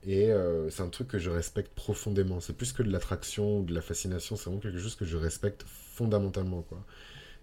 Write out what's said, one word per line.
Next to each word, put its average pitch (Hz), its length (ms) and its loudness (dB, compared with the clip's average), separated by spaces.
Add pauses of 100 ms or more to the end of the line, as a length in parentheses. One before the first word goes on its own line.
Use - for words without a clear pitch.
et, 98 260 6
euh, 85 400 4
c'est 92 120 -4
un 90 60 0
truc - 200 -6
que 104 100 -2
je 90 120 0
respecte 85 440 -2
profondément. 95 640 0
C'est 85 140 -6
plus 123 200 -4
que 123 120 2
de 104 80 2
l'attraction 104 680 0
ou 98 60 2
de 85 100 -2
la 82 60 2
fascination, 90 560 -4
c'est - 80 -8
vraiment 95 160 -4
quelque 92 180 -4
chose 104 160 -4
que - 100 -4
je 82 120 -2
respecte 82 500 0
fondamentalement, 98 960 0
quoi. 90 220 -12 (580)